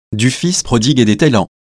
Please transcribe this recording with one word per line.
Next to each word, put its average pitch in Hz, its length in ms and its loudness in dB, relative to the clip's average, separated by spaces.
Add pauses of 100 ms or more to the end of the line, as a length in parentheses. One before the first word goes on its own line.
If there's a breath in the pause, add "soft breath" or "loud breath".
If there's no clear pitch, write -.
(160)
du 117 140 0
fils 175 320 -2
prodigue 127 380 0
et 117 60 4
des 104 120 2
talents. 120 300 0 (300)